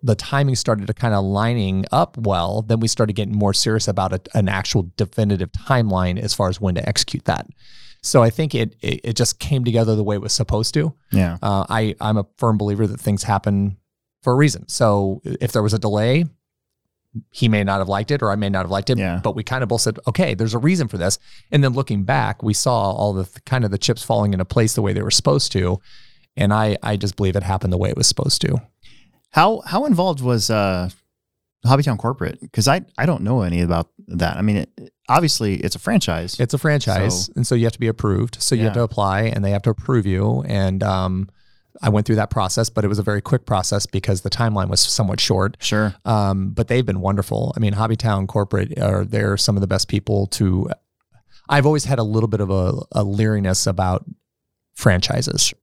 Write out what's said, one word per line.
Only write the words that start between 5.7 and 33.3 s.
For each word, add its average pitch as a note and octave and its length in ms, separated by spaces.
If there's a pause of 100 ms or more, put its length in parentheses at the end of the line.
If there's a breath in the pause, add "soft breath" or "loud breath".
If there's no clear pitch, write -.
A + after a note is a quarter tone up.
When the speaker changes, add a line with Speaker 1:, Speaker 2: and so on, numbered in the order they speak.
Speaker 1:
as - 160
far G2 160
as F2+ 120
when F#2 160
to - 120
execute - 360
that. - 240 (540 soft breath)
So C3 200
I A2+ 80
think D3+ 240
it, A2+ 280
it, - 200
it A#2 140
just - 240
came C3+ 240
together A2+ 320
the G#2 80
way G#2 100
it G2+ 80
was A2 100
supposed - 420
to. D3+ 200 (160)
Speaker 2:
Yeah. F2+ 320
Speaker 1:
Uh, G2 260
I, A2 320
I'm G#2+ 180
a G2+ 80 (120)
firm A2+ 180
believer G#2 300
that - 140
things G2+ 240
happen G2+ 540 (440)
for B2+ 100
a B2 40
reason. C#3+ 320
So G2+ 560
if - 260
there A2+ 120
was G#2+ 120
a A2 60
delay, A2 440 (1080)
he - 180
may G#2 160
not G2 140
have F#2 100
liked G2+ 240
it C#3+ 100
or G#2+ 80
I G2+ 60
may G#2 120
not F#2+ 160
have F2 60
liked G2 200
it, B2+ 80
Speaker 2:
Yeah. F#2 240
Speaker 1:
but G#2+ 120
we G#2+ 80
kind C3 200
of A2+ 60
both A2+ 120
said, A2 260
"Okay, C3+ 280
there's G#2+ 200
a A#2+ 40
reason D#3 300
for - 100
this." F2 200 (320 soft breath)
And C#3+ 140
then C3 80
looking A#2 320
back, A2+ 380
we G#2+ 120
saw G#2 380
all G#2 200
the F#2+ 120
th-, - 200
kind B2+ 200
of G#2 80
the G2 60
chips - 240
falling G#2 300
into F#2 120
place A2 300
the G#2+ 80
way G2+ 100
they F#2+ 100
were A2 80
supposed C#3+ 420
to. F2+ 280 (560 soft breath)
And G#2 180
I, G#2+ 280
I G#2+ 140
just G2 200
believe F#2+ 200
it F#2+ 60
happened F2+ 300
the F2+ 60
way F#2 120
it - 60
was - 100
supposed - 360
to. - 160 (720 soft breath)
Speaker 2:
How, G3 360
how F3 200
involved F3 340
was, B2 300
uh, F#2+ 380 (800)
Hobbytown C3+ 320
Corporate? A#2 400 (140)
'Cause A2 160
I, F3 140 (140)
I - 100
don't E3 160
know A2 200